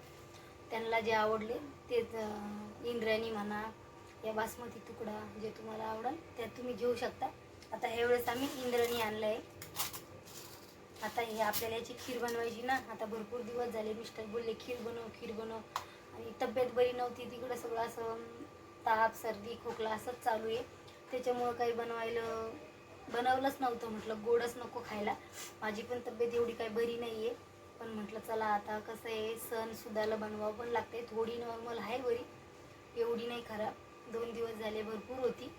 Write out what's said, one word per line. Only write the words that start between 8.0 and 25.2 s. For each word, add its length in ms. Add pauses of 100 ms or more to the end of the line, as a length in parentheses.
आम्ही 360
इंद्रायणी 380
आणलं 240
आहे. 320 (1500)
आता 180
हे 200
आपल्याला 340
याची 180
खीर 240
बनवायची 440
ना, 120
आता 320
भरपूर 360
दिवस 260
झाले, 260
मिस्टर 320
बोलले, 280
"खीर 260
बनव, 280 (120)
खीर 120
बनव." 260 (580)
आणि 260
तब्येत 300
बरी 200
नव्हती, 400
तिकडं 240
सगळं 260
असं 360 (680)
ताप, 300
सर्दी, 400
खोकला 340
असंच 340
चालू 240
आहे, 160 (480)
त्याच्यामुळं 400
काही 200
बनवायला, 800 (600)
बनवलंच 460
नव्हतं. 280
म्हटलं 280 (100)
गोडच 320
नको 300
खायला, 280 (460)